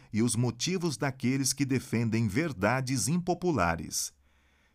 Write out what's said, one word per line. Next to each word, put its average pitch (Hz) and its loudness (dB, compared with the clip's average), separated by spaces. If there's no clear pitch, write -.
e 104 2
os 120 2
motivos 135 0
daqueles 135 0
que 143 -2
defendem 117 0
verdades 123 0
impopulares. 165 0